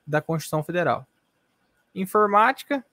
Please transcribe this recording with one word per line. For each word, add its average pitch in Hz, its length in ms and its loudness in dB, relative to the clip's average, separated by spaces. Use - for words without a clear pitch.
da 151 160 -2
Constituição 156 420 -4
Federal. 151 420 -2
Informática, 214 880 2